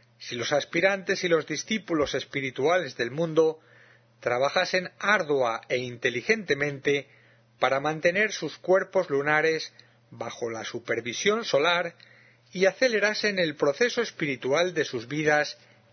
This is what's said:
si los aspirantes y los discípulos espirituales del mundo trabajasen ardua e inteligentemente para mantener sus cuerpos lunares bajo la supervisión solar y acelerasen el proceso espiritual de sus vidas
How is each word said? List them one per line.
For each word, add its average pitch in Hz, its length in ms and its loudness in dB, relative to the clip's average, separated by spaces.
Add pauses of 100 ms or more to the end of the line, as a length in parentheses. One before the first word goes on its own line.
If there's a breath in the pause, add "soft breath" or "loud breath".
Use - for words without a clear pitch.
(180 soft breath)
si - 160 -12
los 120 180 -4
aspirantes 180 720 0
y 180 40 0
los 160 180 2
discípulos 156 680 -2
espirituales 139 840 -2
del 120 140 -2
mundo 156 500 2 (600 soft breath)
trabajasen 170 800 0
ardua 147 720 0
e 131 100 0
inteligentemente 139 1300 -2 (500 soft breath)
para 131 220 2
mantener 170 520 0
sus - 260 -8
cuerpos 185 500 2
lunares 151 640 0 (380 soft breath)
bajo 117 400 -8
la 113 140 -8
supervisión 117 800 -2
solar 170 500 2 (580 soft breath)
y 185 140 2
acelerasen 208 720 2
el 160 180 0
proceso 233 460 2
espiritual 151 720 -2
de 156 100 0
sus 120 240 -8
vidas 151 500 0 (340 soft breath)